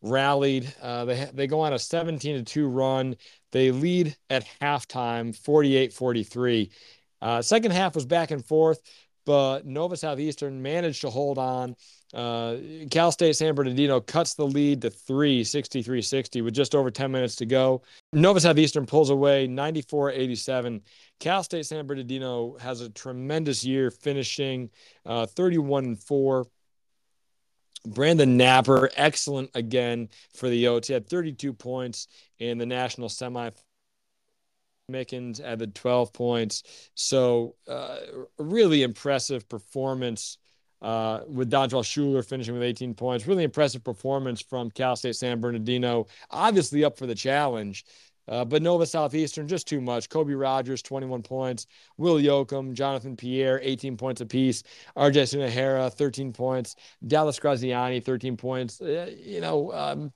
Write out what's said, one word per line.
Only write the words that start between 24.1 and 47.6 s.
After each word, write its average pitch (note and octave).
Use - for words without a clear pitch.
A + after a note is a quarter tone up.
uh, A#2
thirty-one C#3+
and A#2
four. C3+
Brandon C3+
Napper, C3
excellent C#3+
again A#2+
for B2+
the A#2+
Oats. A#2+
He C3+
had A#2+
thirty-two D3+
points B2
in A#2
the A#2+
national B2
semi. B2
Mickens B2
added A2+
twelve B2
points. A#2
So, A#2+
uh, C3
really D#3+
impressive B2+
performance, B2+
uh, A2
with B2+
Dontrell C3
Shuler C#3
finishing B2
with B2
eighteen B2
points. A#2+
Really F3+
impressive C3+
performance C3
from B2
Cal B2+
State A#2
San B2
Bernardino. A#2+
Obviously D#3+
up C#3+
for C3
the A#2
challenge, B2